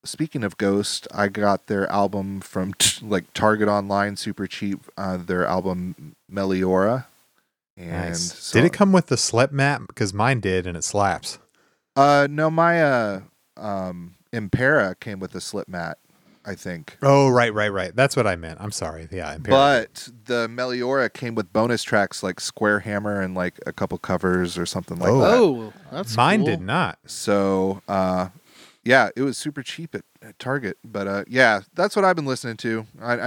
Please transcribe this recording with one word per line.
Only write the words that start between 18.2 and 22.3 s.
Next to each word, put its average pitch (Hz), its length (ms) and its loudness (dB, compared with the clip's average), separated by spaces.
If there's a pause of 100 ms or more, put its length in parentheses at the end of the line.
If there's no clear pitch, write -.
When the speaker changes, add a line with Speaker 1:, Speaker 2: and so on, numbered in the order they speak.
Speaker 2:
I 92 80 0
meant. 82 260 -12
I'm 104 100 -8
sorry. 80 400 -8
Yeah, 80 240 -8
Impera. 80 200 -2
Speaker 1:
But 139 540 2 (160)
the 120 220 0
Meliora 123 640 -2
came 117 240 -8
with 104 160 -4
bonus 113 320 2
tracks - 400 0
like 92 160 -4